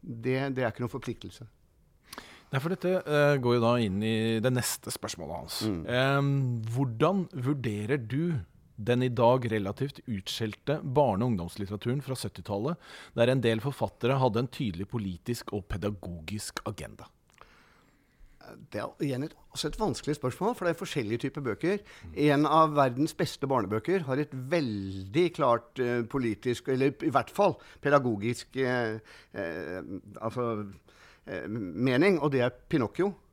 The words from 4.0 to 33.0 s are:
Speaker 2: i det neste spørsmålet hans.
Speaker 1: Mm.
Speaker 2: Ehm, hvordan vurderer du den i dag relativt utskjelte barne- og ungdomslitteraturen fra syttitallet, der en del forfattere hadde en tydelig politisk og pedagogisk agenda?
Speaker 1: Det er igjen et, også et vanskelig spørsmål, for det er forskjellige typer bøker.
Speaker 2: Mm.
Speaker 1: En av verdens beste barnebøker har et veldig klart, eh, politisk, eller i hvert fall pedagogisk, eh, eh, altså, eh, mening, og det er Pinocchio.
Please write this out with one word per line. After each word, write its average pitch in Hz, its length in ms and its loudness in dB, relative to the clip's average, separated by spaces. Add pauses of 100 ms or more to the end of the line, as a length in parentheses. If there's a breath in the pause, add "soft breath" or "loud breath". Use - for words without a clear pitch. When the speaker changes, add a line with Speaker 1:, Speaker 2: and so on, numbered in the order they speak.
Speaker 2:
i 113 360 2
det 123 140 2
neste - 400 -4
spørsmålet - 460 -8
hans. - 240 -8
Speaker 1:
Mm. 90 240 -2
Speaker 2:
Ehm, 139 460 2 (320)
hvordan 135 680 0
vurderer 123 680 -2
du 143 380 -2 (360)
den 120 320 0
i 127 60 2
dag 123 360 4
relativt 110 600 -4
utskjelte 113 760 -4
barne- 123 440 2
og 123 60 2
ungdomslitteraturen 104 680 -4
fra 131 140 -6
syttitallet, 107 600 -4 (340 loud breath)
der 117 180 6
en 131 120 4
del 113 200 2
forfattere 127 580 0
hadde 120 200 4
en 127 80 0
tydelig 98 420 -4
politisk 107 640 -6
og 95 140 -4
pedagogisk 92 960 -6
agenda? 71 400 -10 (1600 soft breath)
Speaker 1:
Det - 140 -6
er - 160 -6
igjen 135 260 -2
et, 160 100 -8 (220)
også - 160 -4
et - 80 -10
vanskelig 151 380 -2
spørsmål, 180 360 -2
for 185 140 -2
det 165 60 2
er - 80 -6
forskjellige 120 420 -2
typer 139 220 -6
bøker. 160 320 0 (260 loud breath)
Speaker 2:
Mm. 80 120 -14 (100)
Speaker 1:
En 147 200 6
av 156 300 6
verdens 135 400 2
beste 139 340 -4
barnebøker 123 560 2
har 131 140 0
et 147 160 -4
veldig 110 880 -2 (100)
klart, 123 460 2
eh, 120 240 2
politisk, 120 680 -2
eller 135 220 4
i 160 220 -2
hvert 127 180 2
fall 196 240 4 (260 loud breath)
pedagogisk, 123 760 2
eh, 123 420 0 (300 loud breath)
eh, 85 500 -6 (400)
altså, 117 300 -4 (760 soft breath)
eh, 87 220 -8
mening, 123 720 2
og 139 160 0
det 120 80 2
er 123 80 0 (160)
Pinocchio. 165 460 0 (200)